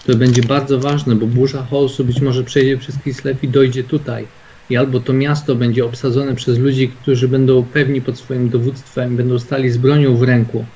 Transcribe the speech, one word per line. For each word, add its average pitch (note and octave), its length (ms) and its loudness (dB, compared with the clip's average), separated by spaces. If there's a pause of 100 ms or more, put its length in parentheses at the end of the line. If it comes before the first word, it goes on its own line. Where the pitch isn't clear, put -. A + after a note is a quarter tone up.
To B2+ 80 4
będzie B2 260 4
bardzo C3+ 380 0
ważne, C#3+ 360 0
bo A2 120 0
burza B2+ 420 0
chaosu C#3 360 0
być B2 160 0
może B2+ 220 0
przejdzie C3+ 340 2
przez - 260 -10
Kislev C3+ 400 -6
i C#3+ 40 -2
dojdzie B2+ 360 2
tutaj. A#2+ 440 -6 (420)
I B2 80 0
albo B2+ 220 0
to C3 140 -2
miasto C#3+ 420 0
będzie A#2+ 300 0
obsadzone C3 500 -2
przez A#2+ 240 -2
ludzi, C3 280 2 (140)
którzy C3 260 2
będą C3 360 2
pewni C3+ 380 -2
pod B2 180 -6
swoim B2 300 -2
dowództwem, B2 680 -4
będą B2 220 0
stali C3 300 -2
z A#2 80 0
bronią C3 400 4
w A#2+ 60 2
ręku. A#2 420 2 (100)